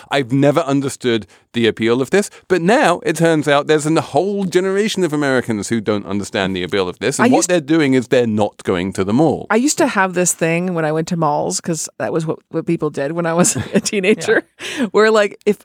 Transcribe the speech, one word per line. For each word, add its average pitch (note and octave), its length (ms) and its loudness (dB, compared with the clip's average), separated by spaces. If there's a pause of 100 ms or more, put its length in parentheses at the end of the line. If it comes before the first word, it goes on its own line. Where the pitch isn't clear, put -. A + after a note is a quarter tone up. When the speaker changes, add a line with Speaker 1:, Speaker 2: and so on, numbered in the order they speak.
(100)
Speaker 1:
I've C3+ 220 -2
never C#3 280 4
understood C3 680 -2 (260)
the A#2 160 2
appeal A2+ 340 0
of B2 80 -4
this, G3+ 200 2 (180)
but F3+ 120 2
now F#3+ 440 2
it E3 100 0
turns E3 320 2
out C#3+ 220 2
there's D3+ 180 2
a D#3 140 2
whole G3+ 420 -2
generation F#3+ 640 0
of D3 80 -2
Americans C3 560 0
who A#2 120 -2
don't G#2 240 -2
understand F#2+ 520 -4
the F2 80 -2
appeal F#2 240 -2
of F2 100 -10
this, C3 220 -2
and G3 60 4
Speaker 2:
I - 40 6
Speaker 1:
what B3+ 80 4
Speaker 2:
used E4+ 100 -2
Speaker 1:
they're F3+ 120 2
doing C#3+ 340 2
is B2+ 140 2
they're B2 180 4
not G#2+ 380 -2
going F#2+ 300 -2
to F#2+ 100 -2
the G2 80 -2
mall. C3 380 0
Speaker 2:
I G#3+ 60 2
used C4+ 220 0
to D#4+ 80 2
have F#3+ 280 0
this F3+ 200 0
thing F3 400 -2
when D#3+ 100 -2
I D3+ 60 -2
went D#3+ 180 -2
to F3+ 80 -2
malls, D#3+ 440 -2
'cause - 280 -6 (100)
that A#2+ 140 -6
was D#3+ 140 -2
what, D#3+ 220 -6
what D#3+ 180 -6
people E3 240 -2
did C#3 220 -6
when E3+ 120 -4
I E3 100 -2
was F3 220 2
<laughs> - 160 -6
a G3 60 2
teenager, G3+ 640 0 (380)
Speaker 3:
Yeah. A#3 60 0
Speaker 2:
where, G#3+ 260 4
like, G#3 340 0
if, G#3 180 0